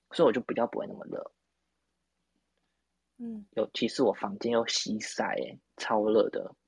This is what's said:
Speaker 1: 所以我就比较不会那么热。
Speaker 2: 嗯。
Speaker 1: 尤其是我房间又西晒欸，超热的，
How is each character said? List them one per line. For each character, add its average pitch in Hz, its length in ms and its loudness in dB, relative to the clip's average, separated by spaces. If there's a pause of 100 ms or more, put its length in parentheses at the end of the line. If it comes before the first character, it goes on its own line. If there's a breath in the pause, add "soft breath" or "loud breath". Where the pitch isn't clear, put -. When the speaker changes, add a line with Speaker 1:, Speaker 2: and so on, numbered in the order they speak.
(120)
Speaker 1:
所 - 120 4
以 - 20 8
我 123 60 8
就 123 80 -2
比 - 160 -4
较 117 100 2
不 - 140 -4
会 - 80 -6
那 - 60 -14
么 - 140 -14
热。 - 240 -8 (1900)
Speaker 2:
嗯。 226 340 -12
Speaker 1:
尤 - 220 0
其 - 160 0
是 - 120 -2
我 107 120 6
房 101 260 -6
间 117 140 0
又 117 120 4
西 - 360 -2
晒 - 340 -4
欸， - 240 -6 (160)
超 107 340 0
热 107 200 6
的， - 260 -6 (120)